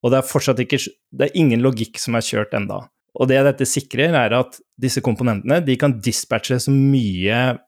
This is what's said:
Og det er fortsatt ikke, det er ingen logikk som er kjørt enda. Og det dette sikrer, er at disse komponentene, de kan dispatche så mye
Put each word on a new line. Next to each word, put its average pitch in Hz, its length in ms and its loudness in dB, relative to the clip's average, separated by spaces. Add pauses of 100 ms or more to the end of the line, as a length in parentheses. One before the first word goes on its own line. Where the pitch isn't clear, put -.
Og 123 80 2
det 131 80 4
er 131 100 -6
fortsatt 127 300 0
ikke, 127 200 -2 (320)
det 135 200 -2
er - 80 -4
ingen 120 220 4
logikk 120 380 -2
som 117 160 -4
er 113 60 0
kjørt 107 320 -4
enda. 101 300 -6 (360)
Og 127 80 2
det 131 160 4
dette 139 220 2
sikrer, 143 480 -2
er 120 180 2
at 123 280 -2 (200)
disse 127 220 -2
komponentene, 120 640 0
de 131 100 2
kan 127 240 0
dispatche 117 640 -4
så - 100 -4
mye 120 880 2 (100)